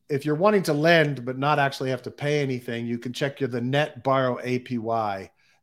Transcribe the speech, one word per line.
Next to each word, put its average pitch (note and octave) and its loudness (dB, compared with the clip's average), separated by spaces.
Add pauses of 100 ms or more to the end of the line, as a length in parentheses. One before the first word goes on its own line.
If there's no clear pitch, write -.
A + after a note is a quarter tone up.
if C#3+ -4
you're D3+ 2
wanting G3 4
to D#3+ 0
lend D3+ 4
but B2+ -6
not D3 2
actually C3+ 0
have C3 -2
to A#2 -10
pay D3 -2
anything, B2 -4
you A#2 -2
can B2 -8
check C#3 -4
your, C3+ -2
the A#2+ -4
net C3 -2
borrow C3 2
A B2 -2
P B2+ -6
Y A2 -4 (320)